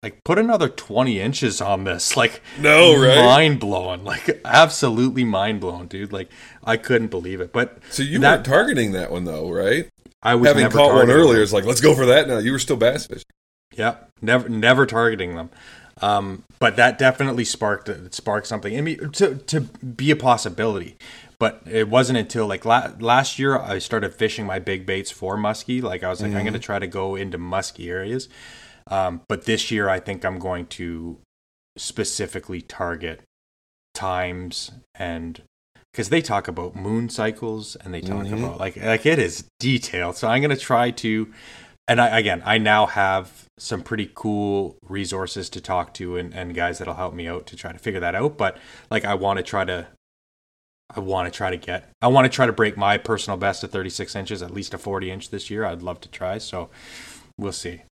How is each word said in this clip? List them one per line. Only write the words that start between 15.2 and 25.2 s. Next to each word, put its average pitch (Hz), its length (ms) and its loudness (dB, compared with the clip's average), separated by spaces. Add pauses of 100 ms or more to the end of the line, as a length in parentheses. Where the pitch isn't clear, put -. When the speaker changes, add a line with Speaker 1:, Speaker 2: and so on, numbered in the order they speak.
Speaker 1:
them. 82 140 -10 (520)
Um, 101 400 -2 (160)
but 110 180 2
that 120 220 6
definitely 131 460 2
sparked, 104 440 -4
it 90 260 -10
sparked 104 340 -4
something 101 240 -6
in 139 120 -4
me 165 120 -4
to, 147 400 -2
to 151 240 -4
be 131 500 -6
a 151 60 4
possibility. 107 800 -2 (420)
But - 320 -2
it 110 180 0
wasn't 123 300 4
until, 110 300 -2
like, 98 160 -6
la-, 117 340 2
last 123 400 2
year 135 180 0
I 98 220 -4
started 101 340 -4
fishing 110 320 -2
my 95 140 -4
big 95 280 -6
baits 98 260 -6
for 95 240 -6